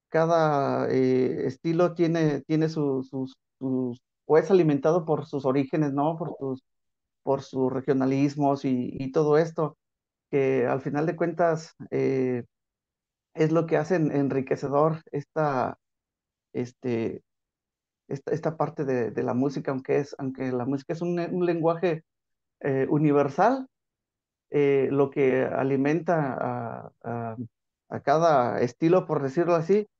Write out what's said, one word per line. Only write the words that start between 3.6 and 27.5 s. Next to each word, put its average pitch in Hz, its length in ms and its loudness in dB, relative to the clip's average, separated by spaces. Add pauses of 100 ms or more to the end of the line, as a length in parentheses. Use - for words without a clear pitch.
o 151 120 6
es 165 140 4
alimentado 160 540 4
por 151 220 -2
sus 143 180 -6
orígenes, 139 480 0
¿no? 151 240 0
Por 160 200 -8
sus, 131 260 -8 (600)
por 135 180 0
sus 131 300 -2
regionalismos 139 920 0
y, 127 340 -2
y 131 140 -8
todo 151 240 4
esto, 160 400 -2 (520)
que 135 380 2
al 135 140 -2
final 147 240 -4
de 165 100 -4
cuentas, 165 600 -2 (160)
eh, 131 520 -2 (920)
es 156 180 2
lo 160 140 2
que 160 120 0
hace 156 180 0
en-, 160 160 2
enriquecedor 143 880 0 (100)
esta, 143 640 -4 (760)
este, 120 680 -4 (840)
esta, - 260 -8
esta 156 240 -4
parte 151 280 -4
de, 123 260 -2
de 123 120 -4
la 127 100 -2
música, 131 380 -2
aunque 135 280 -2
es, 139 200 -6
aunque 131 320 -6
la 123 140 -2
música 139 280 -4
es 165 80 -6
un, 175 180 -2
un 175 260 -2
lenguaje, 165 580 0 (580)
eh, 135 280 0
universal, 151 800 2 (840)
eh, 139 400 2
lo 139 180 2
que 131 340 2
alimenta 139 920 0
a, 123 580 -6 (120)
a, 117 340 -8 (520)